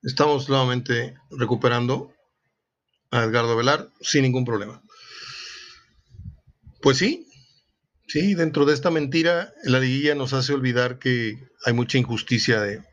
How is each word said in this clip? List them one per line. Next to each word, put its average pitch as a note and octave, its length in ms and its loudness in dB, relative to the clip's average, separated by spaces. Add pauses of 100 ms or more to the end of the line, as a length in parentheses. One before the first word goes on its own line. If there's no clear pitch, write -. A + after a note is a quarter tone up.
estamos C#3+ 440 0
nuevamente B2 680 0 (160)
recuperando A#2+ 800 0 (960)
a A#2+ 140 2
Edgardo A#2 320 2
Velar C3+ 320 2 (140)
sin C#3 220 2
ningún B2+ 220 0
problema. A2 380 -6 (2000)
Pues C3+ 160 4
sí, C#4 340 -2 (760)
sí, F#3+ 280 0
dentro D#3+ 300 2
de D3 100 4
esta C#3 160 0
mentira, D#3+ 640 0 (100)
la B2+ 160 2
liguilla C3+ 340 0
nos C#3 200 -4
hace C3+ 200 0
olvidar B2 460 0
que A#2+ 400 -2 (260)
hay A#2+ 80 2
mucha A#2+ 240 0
injusticia A#2 600 0
de G#2 340 -4